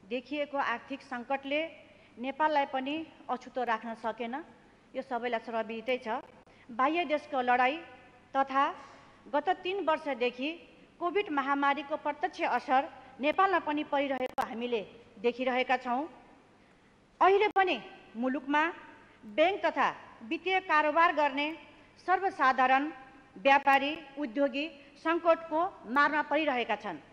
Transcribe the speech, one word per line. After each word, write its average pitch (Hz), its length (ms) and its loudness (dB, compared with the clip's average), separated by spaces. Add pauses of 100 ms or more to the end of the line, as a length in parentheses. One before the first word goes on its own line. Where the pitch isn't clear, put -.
देखिएको 277 500 -6
आर्थिक 262 440 -6
सङ्कटले 269 600 -6 (540)
नेपाललाई 277 560 0
पनि 269 240 -4 (320)
अछुतो 247 400 -6
राख्न 226 320 -4
सकेन, 233 360 -6 (600)
यो 262 80 -6
सबैलाई 233 400 -4
सर्वविदितै 226 560 -4
छ। 220 240 -6 (480)
बाह्य 294 400 0
देशको 294 320 -2
लडाई 247 320 4 (560)
तथा 269 320 2 (720)
गत 294 140 0 (180)
तीन 381 160 -4
वर्षदेखि 269 680 -2 (460)
कोभिड 349 320 0
महामारीको 277 640 0
प्रत्यक्ष 302 500 -4
असर 269 460 2 (320)
नेपालमा 330 400 2
पनि 302 240 -4
परिरहेको 269 640 -2
हामीले 233 340 -4 (380)
देखिरहेका 247 640 0
छौँ। 254 240 -4 (1120)
अहिले 392 320 6
पनि 349 320 2 (320)
मुलुकमा 277 480 0 (720)
ब्याङ्क 330 240 4
तथा 302 280 2 (360)
वित्तीय 339 360 -2 (120)
कारोबार 302 480 4
गर्ने 285 280 2 (600)
सर्वसाधारण, 269 760 4 (600)
व्यापारी, 277 480 6 (240)
उद्योगी 285 880 -4
सङ्कटको 330 880 0
मारमा 294 300 4 (100)
परिरहेका 269 440 0
छन्। 190 380 -10